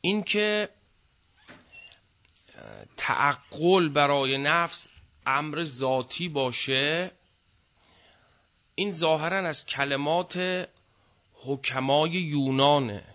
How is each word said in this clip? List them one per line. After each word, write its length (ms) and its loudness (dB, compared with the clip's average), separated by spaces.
این 220 0
که، 460 0
اه، 300 -18
تعقل 920 2
برای 500 2
نفس 520 0
امر 360 -2
ذاتی 680 -4
باشه، 840 -2
این 180 -2
ظاهراً 560 0
از 180 -4
کلمات 1000 -2
حکمای 760 0
یونانه 960 2